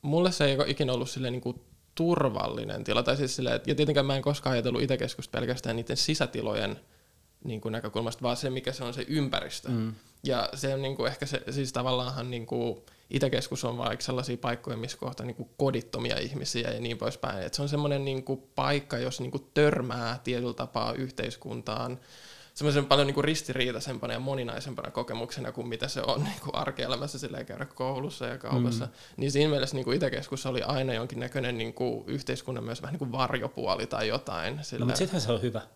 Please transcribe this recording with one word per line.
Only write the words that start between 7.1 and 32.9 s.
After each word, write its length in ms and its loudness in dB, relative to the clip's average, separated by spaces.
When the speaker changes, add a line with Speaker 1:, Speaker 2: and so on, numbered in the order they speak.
Speaker 1:
niinku, 240 -4
näkökulmasta, 540 -2
vaan 140 2
se, 140 -2
mikä 220 -2
se 120 -6
on 100 -4
se 140 -4
ympäristö. 600 0
Speaker 2:
Mm. 240 2
Speaker 1:
Ja 300 2
se 200 0
on, 80 -2
niinku, 220 -2
ehkä 220 -2
se, 240 -2
siis 220 -2
tavallaanhan, 580 0
niinku, 540 -2
itäkeskus 540 2
on 140 0
vaikka 260 -2
sellaisia 320 0
paikkoja, 400 -2
missä 220 -6
kohta, 260 -6
niinku, 320 -8
kodittomia 600 0
ihmisiä 520 -2
ja 100 -2
niin 180 -4
poispäin. 440 -2
Et 120 -6
se 80 0
on 60 0
semmonen, 360 2
niinku, 320 -2
paikka, 640 0
jos, 220 -2
niinku, 180 -4
törmää 840 4
tietyllä 300 0
tapaa 380 0
yhteiskuntaan 1080 -4
semmoisen 320 2
paljon, 200 6
niinku, 160 0
ristiriitaisempana 920 -2
ja 80 -4
moninaisempana 680 -4
kokemuksena 640 -6
kuin 160 -6
mitä 200 -4
se 140 -4
on, 220 0
<laughs> 60 -2
niinku, 220 -8
arkielämässä 680 -2
silleen 280 -6
käydä 200 -8
koulussa 600 -4
ja 120 -4
kaupassa. 480 2
Speaker 2:
Mm. 40 -8
Speaker 1:
Niin 160 0
siinä 180 6
mielessä, 260 2
niinku, 160 0
itäkeskus 540 0
oli 160 0
aina 320 0
jonkinnäköinen, 640 -2
niinku, 480 -2
yhteiskunnan 580 -4
myös 180 -6
vähän, 100 -6